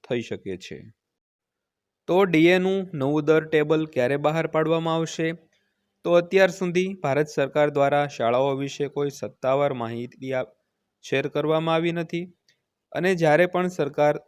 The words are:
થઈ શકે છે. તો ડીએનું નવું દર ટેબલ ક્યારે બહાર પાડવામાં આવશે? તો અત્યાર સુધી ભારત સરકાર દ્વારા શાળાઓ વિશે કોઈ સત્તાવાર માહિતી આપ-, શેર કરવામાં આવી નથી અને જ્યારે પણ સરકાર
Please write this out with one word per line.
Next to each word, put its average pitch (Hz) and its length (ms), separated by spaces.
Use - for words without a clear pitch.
થઈ 123 200
શકે 95 360
છે. - 220
તો 180 160
ડીએનું 185 560
નવું 147 300
દર 156 220
ટેબલ 156 400
ક્યારે 139 380
બહાર 160 240
પાડવામાં 160 480
આવશે? 165 320
તો 170 100
અત્યાર 175 380
સુધી 185 380
ભારત 147 280
સરકાર 147 420
દ્વારા 143 380
શાળાઓ 135 500
વિશે 139 300
કોઈ 143 320
સત્તાવાર 139 540
માહિતી 120 580
આપ-, - 260
શેર 135 240
કરવામાં 160 480
આવી 170 160
નથી 170 340
અને 175 220
જ્યારે 165 320
પણ 180 260
સરકાર 147 560